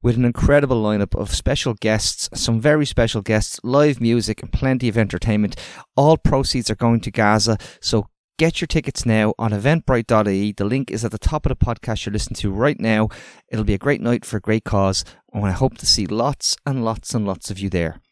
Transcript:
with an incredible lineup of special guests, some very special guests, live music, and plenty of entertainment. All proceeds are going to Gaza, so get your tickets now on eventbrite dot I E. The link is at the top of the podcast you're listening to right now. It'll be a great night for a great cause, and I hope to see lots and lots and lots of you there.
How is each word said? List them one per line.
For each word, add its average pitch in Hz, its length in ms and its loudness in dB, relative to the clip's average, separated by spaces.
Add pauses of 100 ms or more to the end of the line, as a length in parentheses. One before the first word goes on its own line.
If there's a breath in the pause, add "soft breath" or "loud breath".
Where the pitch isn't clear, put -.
with 120 140 2
an 123 80 0
incredible 131 580 2
lineup 104 380 0
of - 160 -4
special 127 380 -2
guests, - 600 -2
some 113 280 0
very 151 240 2
special 113 360 0
guests, 107 400 -2
live 135 380 2
music, 117 420 0
and - 120 -10
plenty 131 340 0
of 107 100 0
entertainment. 107 600 0 (400 loud breath)
All 151 180 6
proceeds 131 560 0
are 107 40 -2
going 117 260 2
to 101 100 -8
Gaza, 107 460 2 (240 loud breath)
so - 260 0 (320)
get 160 220 0
your 170 60 -4
tickets - 380 -2
now 110 320 2
on 110 140 -2
eventbrite 120 560 0
dot 107 220 2
I - 20 2
E. 98 220 0
The 101 100 -6
link 127 280 -2
is 110 120 -4
at 117 80 -4
the 110 60 -8
top - 280 -2
of - 40 -14
the 131 80 -4
podcast - 480 -2
you're 101 80 -6
listening - 240 -6
to 98 160 -2
right 131 260 0
now. 107 300 2 (400 loud breath)
It'll 110 160 0
be 104 80 2
a 98 40 0
great 143 220 0
night 120 240 0
for - 140 -6
a - 20 0
great 110 240 0
cause, 98 400 0 (300 loud breath)
and 104 120 -2
I 95 60 2
hope 127 280 0
to - 60 -8
see 104 200 2
lots 117 500 -2 (100)
and 135 200 -2
lots - 280 -4
and 107 140 0
lots 95 240 -6
of 92 80 -10
you 98 100 -4
there. 85 300 -2 (120)